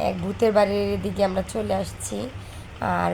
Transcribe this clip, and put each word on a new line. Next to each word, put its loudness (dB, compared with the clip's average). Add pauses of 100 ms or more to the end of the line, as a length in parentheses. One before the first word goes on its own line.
এক 0
ভূতের 2
বাড়ির 4 (120)
দিকে -2
আমরা 2 (100)
চলে 0
আসছি। -4 (640)
আর 2